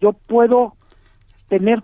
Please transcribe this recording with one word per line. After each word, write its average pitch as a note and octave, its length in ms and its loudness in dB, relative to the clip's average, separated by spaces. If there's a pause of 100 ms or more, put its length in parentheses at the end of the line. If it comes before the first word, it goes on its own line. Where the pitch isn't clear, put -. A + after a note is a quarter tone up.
Yo G#3 120 0
puedo A#3 600 0 (760)
tener G#3 360 -2